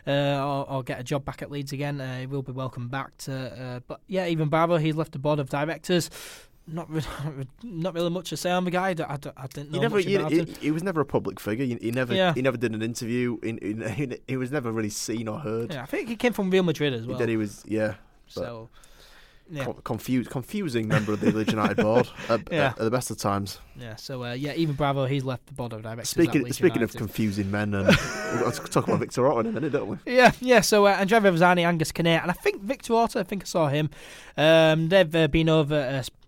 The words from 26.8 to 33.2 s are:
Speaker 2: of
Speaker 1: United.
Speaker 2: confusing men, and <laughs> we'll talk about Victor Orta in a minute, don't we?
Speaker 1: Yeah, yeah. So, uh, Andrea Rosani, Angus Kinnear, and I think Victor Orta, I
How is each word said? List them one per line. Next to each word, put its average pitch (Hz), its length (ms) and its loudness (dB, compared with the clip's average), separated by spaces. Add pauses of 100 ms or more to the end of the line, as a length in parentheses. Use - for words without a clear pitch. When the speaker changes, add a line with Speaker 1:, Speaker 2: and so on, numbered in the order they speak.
Speaker 2:
of 107 60 0
Speaker 1:
United. - 80 -14
Speaker 2:
confusing 104 520 0
men, 104 260 0
and 98 120 2
<laughs> - 540 2
we'll 117 100 0
talk - 380 -2
about - 100 2
Victor 127 260 0
Orta 135 160 4
in 107 40 2
a 117 80 -2
minute, 135 180 -2
don't 135 160 -2
we? - 180 -6
Speaker 1:
Yeah, 247 260 6 (100)
yeah. 247 180 6
So, 202 260 6
uh, 196 140 6
Andrea 202 220 4
Rosani, 180 440 6
Angus 165 280 0
Kinnear, 165 300 4
and 165 80 -4
I - 20 0
think 370 280 -2
Victor 233 320 -4
Orta, 226 260 2
I 190 40 0